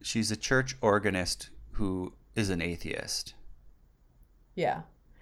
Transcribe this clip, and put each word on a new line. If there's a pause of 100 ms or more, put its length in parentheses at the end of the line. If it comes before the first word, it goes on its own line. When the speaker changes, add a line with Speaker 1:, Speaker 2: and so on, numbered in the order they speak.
Speaker 1:
she's
a
church
organist (220)
who (220)
is
an
atheist. (1200)
Speaker 2:
Yeah. (400)